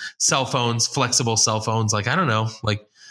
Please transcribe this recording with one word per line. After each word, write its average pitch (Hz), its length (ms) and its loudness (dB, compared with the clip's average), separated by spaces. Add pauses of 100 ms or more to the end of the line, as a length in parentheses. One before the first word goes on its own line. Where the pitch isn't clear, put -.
(180)
cell 139 260 2
phones, 120 420 0
flexible 120 520 0
cell 110 220 2
phones. 113 340 0
Like, 104 140 0
I 139 80 0
don't 180 120 0
know. 110 200 2 (140)
Like, 104 240 -2 (240)